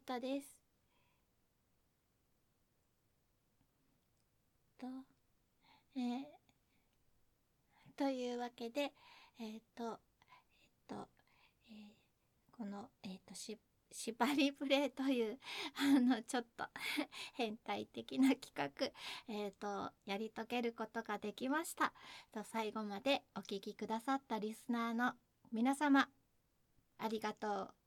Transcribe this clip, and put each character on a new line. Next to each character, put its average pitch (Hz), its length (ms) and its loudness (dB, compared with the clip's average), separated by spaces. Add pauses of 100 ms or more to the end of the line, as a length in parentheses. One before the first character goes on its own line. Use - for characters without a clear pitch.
た 254 120 -2
で 269 220 -2
す。 - 180 -12 (4000)
と、 247 80 -10 (1080)
え 262 40 -2
ー、 247 240 0 (1700)
と 277 120 2
い 247 240 -2
う 240 60 -4
わ 240 160 -4
け 233 140 -6
で、 277 240 -2 (460)
え 220 180 -8
っ - 40 -18 (140)
と、 233 80 -6
え 233 40 -2
っ 220 100 -6 (920)
と、 - 80 -10 (720)
え 226 40 -20
ー、 - 840 -20
こ 233 100 -8
の、 202 240 -8 (140)
え 190 120 -8
っ - 100 -14
と、 - 80 -18
し-、 - 240 -10 (340)
縛 - 420 -2
り 277 200 4
プ 277 140 -4
レ 277 180 4
イ 254 60 0
と 269 120 -4
い 240 280 4
う、 262 80 -8 (360)
あ 277 240 8
の、 247 220 6
ち - 160 -2
ょ 240 40 2
っ 233 40 -6 (100)
と、 - 100 -4 (100)
<laughs> - 340 -4 (240)
変 226 240 -2
態 214 300 -4
的 247 320 -4
な 262 160 10
企 - 180 -6
画、 - 380 -2 (360)
え 208 200 -4
っ 190 60 -6
と、 202 380 -4 (140)
や 196 120 -2
り 220 120 -4
遂 226 160 -8
げ 240 160 0
る 233 120 0
こ 226 120 -4
と 226 160 -4
が 208 160 -4
で 208 160 -6
き 254 160 -2
ま 311 160 2
し - 100 -8
た。 - 180 2 (380)
と、 214 120 -8
最 220 280 -2
後 214 120 -4
ま 208 160 -6
で 269 240 2 (120)
お - 40 -6
聞 196 200 -4
き 202 140 -8
く - 140 -6
だ 220 120 0
さ 269 160 0
っ 269 120 0
た 220 100 0
リ 214 160 -2
ス - 180 -16
ナ 233 200 0
ー - 20 -2
の 240 200 0 (380)
皆 240 240 4
様、 277 320 8 (920)
あ 220 80 0
り 220 120 0
が 214 140 -2
と 202 300 -2
う - 100 -10 (140)